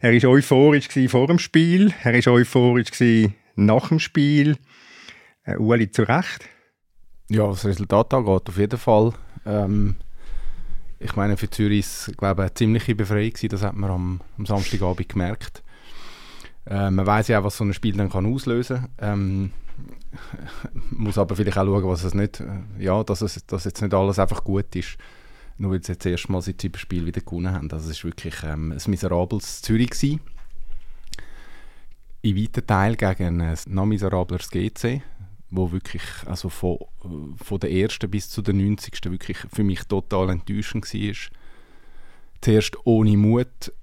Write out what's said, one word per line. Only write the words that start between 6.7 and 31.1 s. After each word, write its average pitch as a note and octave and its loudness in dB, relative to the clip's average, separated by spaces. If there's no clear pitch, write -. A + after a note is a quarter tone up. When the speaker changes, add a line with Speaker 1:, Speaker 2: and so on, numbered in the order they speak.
Speaker 2:
Ja, G#2+ 2
was F#2+ -4
das G2+ 2
Resultat G2+ 2
angeht, G#2 2
auf F2 -6
jeden G#2 0
Fall. A2+ 4
Ähm, G#2 2
ich - -4
meine, G2+ 2
für G2 -4
Zürich G#2 2
ist - -6
es, F#2+ -10
glaube G2 0
ich, - 0
eine F#2 -4
ziemliche A2 2
Befreiung G#2 0
gewesen, - -4
das G2 -2
hat G2+ -2
man G2 -2
am, F2+ -2
am G#2 -6
Samstagabend G2 0
gemerkt. - -4
Äh, G2 0
man F#2+ 2
weiss G#2 4
ja G#2+ 4
auch, - -2
was G2+ -4
so A2 -2
ein G2 0
Spiel G2+ -2
dann G2+ 0
kann F#2+ 0
auslösen B2+ -2
kann. G#2 -4
Ähm, F#2+ -2
<laughs> - -
muss G#2 0
aber F#2+ 2
vielleicht G2 0
auch F#2+ 2
schauen, G2 2
was F2 0
es F2 0
nicht, G2 -2
äh, - -8
ja, F#2+ 2
dass G2 -2
es, - -4
dass F#2+ -4
jetzt - -6
nicht G2 -2
alles G2 2
einfach - 2
gut G2 -2
ist, - -8
nur G2 0
weil F#2 -2
sie - -6
jetzt - -6
das F#2 2
erste F2 -4
Mal F#2 0
seit F2+ -6
sieben F2 -6
Spielen F2 -4
wieder E2+ -4
gewonnen F2 -4
haben. D#2 -4
Also D#2+ -8
es D#2+ -8
ist - -12
wirklich, E2 -8
ähm, D#2 -4
ein C#2 -8
miserables F#2 -2
Zürich A2+ 2
gewesen. D3 -2